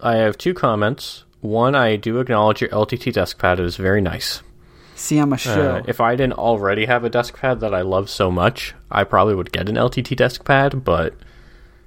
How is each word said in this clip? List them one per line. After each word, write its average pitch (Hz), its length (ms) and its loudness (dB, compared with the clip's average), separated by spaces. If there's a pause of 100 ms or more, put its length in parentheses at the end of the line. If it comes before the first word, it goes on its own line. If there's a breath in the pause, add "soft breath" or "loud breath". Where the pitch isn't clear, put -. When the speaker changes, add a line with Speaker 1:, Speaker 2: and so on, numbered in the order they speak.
Speaker 1:
I 117 140 2
have 110 220 2
two 180 160 -2
comments. 113 680 -2 (160)
One, 117 340 0
I 113 220 2
do 113 240 -2
acknowledge 110 400 2
your 117 120 -2
L 107 140 2
T 120 100 -4
T - 140 -6
desk 98 280 -2
pad. 90 220 2
It 90 60 -2
is 87 100 -6
very 95 240 2
nice. 80 420 -4 (520 soft breath)
Speaker 2:
See, - 240 -2
I'm 143 140 2
a 131 40 0
Speaker 1:
Uh, - 20 -6
Speaker 2:
shill. 123 480 0
Speaker 1:
if - 140 -2
I 120 160 2
didn't 127 220 0
already 104 480 0
have 120 180 0
a 113 60 -4
desk 120 280 -2
pad 127 220 -2
that 107 140 -2
I 92 80 0
love 95 280 0
so 95 200 0
much, 90 440 0 (160)
I 101 140 2
probably 101 300 4
would 90 180 -4
get 92 160 -4
an 110 80 -4
L 120 140 2
T 123 120 -4
T 131 120 -8
desk - 300 0
pad, 139 400 2
but 82 300 0 (720 soft breath)